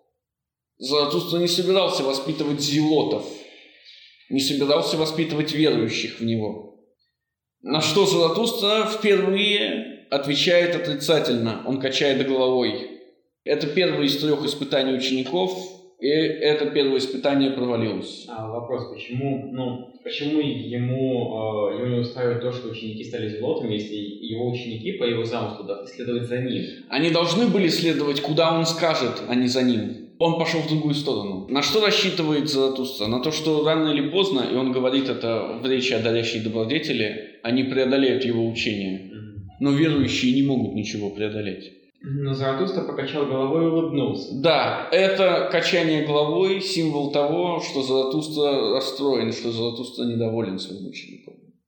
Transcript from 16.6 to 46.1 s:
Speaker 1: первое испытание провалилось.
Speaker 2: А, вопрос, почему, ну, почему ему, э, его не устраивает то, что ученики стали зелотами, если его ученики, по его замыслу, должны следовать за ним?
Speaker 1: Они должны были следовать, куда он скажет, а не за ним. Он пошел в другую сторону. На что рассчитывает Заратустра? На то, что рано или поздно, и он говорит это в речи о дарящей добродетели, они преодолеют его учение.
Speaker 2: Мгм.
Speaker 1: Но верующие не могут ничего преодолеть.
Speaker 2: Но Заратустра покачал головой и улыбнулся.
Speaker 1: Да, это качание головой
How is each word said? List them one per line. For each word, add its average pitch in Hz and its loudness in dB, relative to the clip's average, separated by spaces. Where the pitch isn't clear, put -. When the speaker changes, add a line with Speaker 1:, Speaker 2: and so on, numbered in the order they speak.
Speaker 1:
первое 135 2
испытание 135 2
провалилось. 113 -2
Speaker 2:
А, 113 -10
вопрос, 117 -6
почему, 131 -6
ну, 123 -6
почему 147 -2
ему, 120 -2
э, 104 -2
его 123 -4
не 123 0
устраивает 120 -2
то, 123 -2
что 123 -8
ученики 110 -10
стали 120 -6
зелотами, 113 -2
если 107 -6
его 110 -6
ученики, 120 -6
по 185 -4
его 113 0
замыслу, 110 -6
должны 98 -8
следовать 120 -4
за 123 -2
ним? 113 -2
Speaker 1:
Они 160 2
должны 170 2
были 190 4
следовать, 147 2
куда 160 2
он 165 2
скажет, 143 0
а 123 0
не 127 4
за 127 2
ним. 113 0
Он 165 4
пошел 165 0
в 151 -4
другую 151 2
сторону. 104 -2
На 135 0
что 214 2
рассчитывает 160 2
Заратустра? 135 0
На 123 0
то, 156 0
что 156 0
рано 156 2
или 143 0
поздно, 147 2
и - 0
он 131 2
говорит 131 2
это 110 -2
в 123 -4
речи 127 0
о 110 2
дарящей 113 0
добродетели, 113 -4
они 123 0
преодолеют 131 2
его 113 0
учение. 98 -4
Speaker 2:
Мгм. 107 -14
Speaker 1:
Но 143 2
верующие 139 2
не 139 4
могут 117 0
ничего 104 -4
преодолеть. 104 -6
Speaker 2:
Но 135 -4
Заратустра 139 -2
покачал 143 -4
головой 135 0
и 165 2
улыбнулся. 143 -2
Speaker 1:
Да, 139 2
это - 4
качание 165 2
головой 160 2